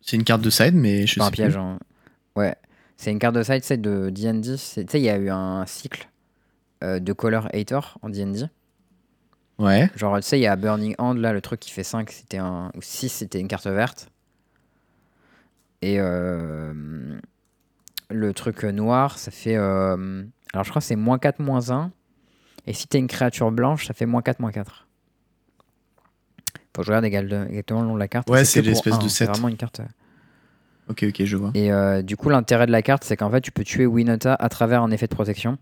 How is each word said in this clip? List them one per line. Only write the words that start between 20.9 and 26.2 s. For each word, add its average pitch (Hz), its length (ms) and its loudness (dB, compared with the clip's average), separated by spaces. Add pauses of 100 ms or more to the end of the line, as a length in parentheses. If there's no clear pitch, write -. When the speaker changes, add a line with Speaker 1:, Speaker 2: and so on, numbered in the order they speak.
Speaker 2:
moins 120 220 2
quatre, 139 200 0
moins 131 320 -2
un. 156 200 -4 (760)
Et 110 60 -6
si - 140 -10
t'es - 120 0
une 127 80 0
créature 120 440 0
blanche, 131 360 0
ça 117 60 -8
fait 117 120 -2
moins 120 160 0
quatre, 123 180 -2
moins 117 120 -4
quatre. - 360 -12 (1900)